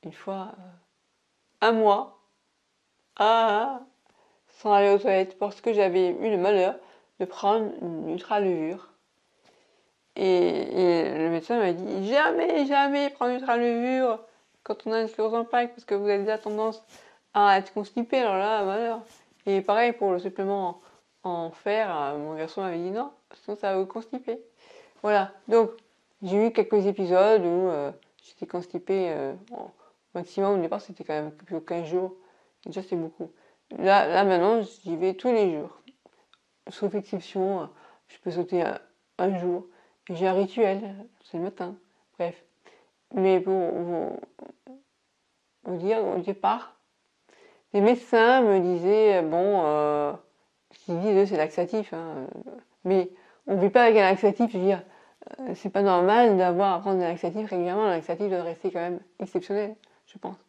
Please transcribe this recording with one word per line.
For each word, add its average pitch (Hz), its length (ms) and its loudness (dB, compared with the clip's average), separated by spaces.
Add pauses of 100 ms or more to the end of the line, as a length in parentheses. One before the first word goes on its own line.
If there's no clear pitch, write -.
une 160 100 -16
fois, 190 360 -12 (100)
euh, - 1080 -8
un 226 40 6
mois, 220 480 2 (960)
ah, 226 640 2 (680)
sans - 240 -4
aller 202 220 6
aux 202 60 4
toilettes, 190 400 0
parce 202 220 -6
que 233 120 -2
j'avais 190 380 4
eu 220 180 -2
le 208 80 0
malheur 190 380 2 (440)
de 185 60 -2
prendre 208 460 -2 (100)
une 160 300 -8
ultralevure. 180 800 -2 (1200)
Et, 196 120 0
et 175 920 0
le 160 140 -2
médecin 165 260 -4
m'a 190 160 0
dit, « 190 340 -6
Jamais, 311 600 0
jamais 285 420 0
prendre 247 220 -4
une 247 80 -4
ultralevure 240 840 -2 (380)
quand - 240 -10
on 220 60 -4
a 226 100 0
une 220 60 -2
sclérose 220 260 -2
en 233 100 -2
plaques, 240 280 -2
parce - 140 -20
que 202 100 -2
vous 202 120 -2
avez 202 120 2
déjà 214 180 -2
tendance 214 460 -6 (500)
à 202 240 6
être 196 160 -4
constipé, 233 460 -4
alors 208 180 0
là, 208 260 0
malheur. » 226 380 -4 (460)
Et 196 140 2
pareil 226 300 2
pour 202 200 0
le 180 80 0
supplément 190 640 -4 (420)
en, 185 60 -6
en 170 200 -6
fer, 202 400 -2
euh, 147 300 -4
mon 156 160 -8
garçon 160 260 -8
m'avait 180 160 -4
dit, « 175 140 -6
Non, 247 200 -6 (220)
sinon - 240 -12
ça 196 160 -2
va 190 60 0
vous 190 80 -2
constiper. » 226 520 -10 (640)
Voilà, 202 300 2 (160)
donc 226 240 4 (500)
j'ai 202 260 2
eu 226 40 0
quelques 208 340 2
épisodes 196 560 4
où, 175 280 0
euh, 147 220 -4 (320)
j'étais - 240 -16
constipée, 180 640 -4
euh, 139 220 -6 (160)
bon, 240 80 -16
au - 600 -18
maximum 196 400 -2
au 180 40 0
départ 165 180 -4
c'était - 240 -18
quand 156 100 -8
même 151 180 -6
plus - 140 -20
que 165 140 -8
quinze 170 260 -8
jours, 185 300 -4 (500)
et - 40 -12
déjà 180 120 -10
c'est 185 140 -6
beaucoup. 165 360 -8 (460)
Là, 190 300 4
là 175 160 2
maintenant 196 380 4
j'y 190 340 -8
vais 185 180 -2
tous 185 140 -4
les 214 260 2
jours, 147 240 -10 (920)
sauf 202 260 -6
exception, 190 680 -4
euh, - 20 -8 (420)
je - 120 -20
peux 175 120 -8
sauter 175 320 -2
un, - 160 -4 (400)
un 185 180 0
jour, 175 300 -4 (420)
et 180 60 -8
j'ai 175 100 -2
un 185 80 2
rituel, 196 600 -2 (300)
c'est - 120 -12
le 165 60 -4
matin, 185 320 -8 (420)
bref. 175 240 -6 (720)
Mais 190 280 4
pour 190 120 -2
vous, 175 680 -4 (1500)
vous 180 120 -8
dire, 208 260 0
au 185 160 -2
départ, 196 560 -4 (960)
les 202 80 2
médecins 240 600 4
me 202 200 4
disaient, 185 560 4
euh, 175 40 2
bon, 175 440 0
euh, 147 480 0 (580)
ce - 140 -20
qu'ils 170 160 -4
disent, 202 160 2
eux, 202 80 6
c'est 196 120 -2
laxatif, 175 560 -2
hein, 160 340 -12 (200)
euh, - 40 -16 (340)
mais 185 260 2 (360)
on 196 100 0
vit 190 120 4
pas 240 140 6
avec 226 140 8
un 190 120 6
laxatif, 202 420 2
je 202 60 -6
veux 180 60 -2
dire, 190 180 2 (580)
euh, 240 160 -10
c'est 196 160 -10
pas 196 100 0
normal 196 560 4
d'avoir 185 380 2
à 170 40 -4
prendre 196 220 -2
un 175 60 -2
laxatif 180 420 -6
régulièrement, 180 360 -2
un 185 100 2
laxatif 170 340 -4
doit 180 140 -2
rester 170 280 -6
quand 180 80 -6
même 175 200 -6 (200)
exceptionnel, 202 560 -6 (300)
je - 140 -20
pense. 185 180 -12 (120)